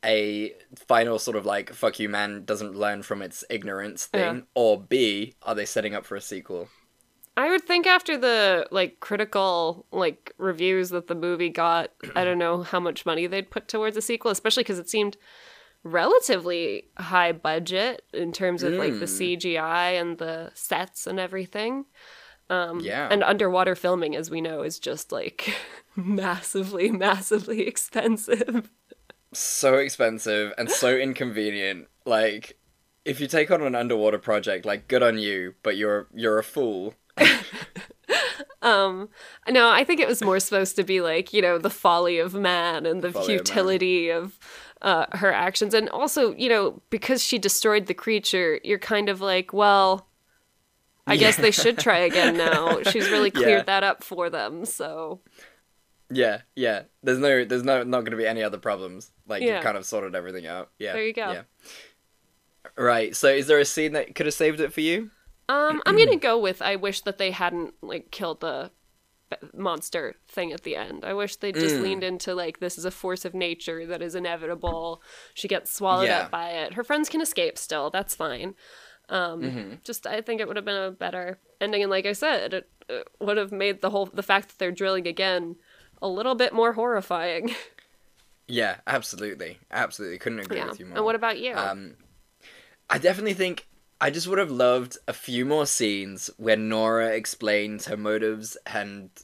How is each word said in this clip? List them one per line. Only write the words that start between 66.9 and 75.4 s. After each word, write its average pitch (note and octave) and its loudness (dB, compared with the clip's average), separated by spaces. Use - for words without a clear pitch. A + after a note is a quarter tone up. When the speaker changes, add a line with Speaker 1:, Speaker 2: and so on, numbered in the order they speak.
Speaker 2:
that G3 -6
they F#3+ 0
hadn't, F3 -2
like, - -10
killed E3 -8
the D#3 -6
b-, - -10
monster E3 -6
thing E3+ -6
at E3 -14
the - -8
end. - -10
I F#3+ -6
wish G3+ -6
they G3+ -6
just D#3+ 0
Speaker 1:
Mm. B2+ 0
Speaker 2:
leaned F#3+ -2
into, F#3 -6
like, E3+ -8
this F3 -6
is E3 -8
a F#3 -4
force F#3 -8
of F3+ -10
nature E3+ -6
that E3 -8
is E3+ -8
inevitable. E3+ -6
She - -8